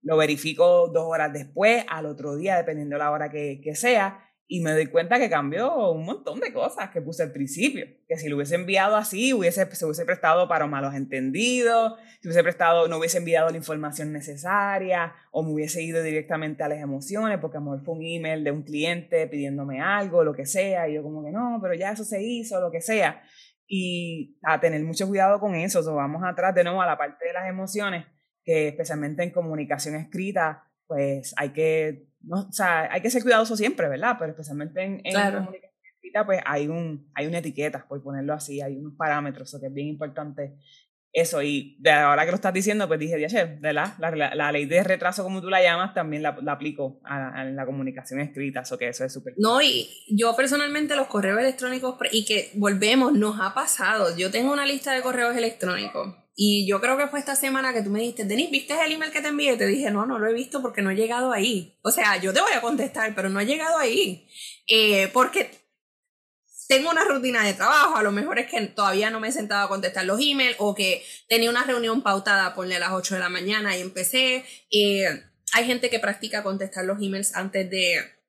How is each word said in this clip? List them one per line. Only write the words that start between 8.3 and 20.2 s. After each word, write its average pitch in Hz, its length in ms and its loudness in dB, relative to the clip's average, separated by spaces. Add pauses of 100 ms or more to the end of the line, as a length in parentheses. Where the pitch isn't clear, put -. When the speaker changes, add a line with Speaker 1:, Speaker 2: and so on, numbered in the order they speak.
Speaker 1:
hubiese 143 200 -2
enviado 190 400 2
así, 214 360 0
hubiese, 190 440 2
se 170 100 -6
hubiese 160 200 -4
prestado 175 420 2
para 160 180 2
malos 139 300 -4
entendidos, 220 1040 0 (200)
se 175 100 -12
hubiese 170 120 6
prestado, 170 460 4
no 165 100 -2
hubiese 170 220 0
enviado 165 320 4
la 160 60 -6
información 151 540 -6
necesaria, 175 1000 -2 (180)
o 160 120 -2
me 156 80 -4
hubiese 156 320 -4
ido 165 180 -2
directamente 156 640 -4
a 147 40 -2
las 151 120 -4
emociones, 185 600 -4
porque 147 180 -8
a - 20 -8
lo 147 100 -8
mejor 139 160 -8
fue 165 80 -6
un 160 100 -8
email 160 400 -4
de 147 80 0
un 147 120 -4
cliente 160 640 -2
pidiéndome 139 540 -6
algo, 185 420 2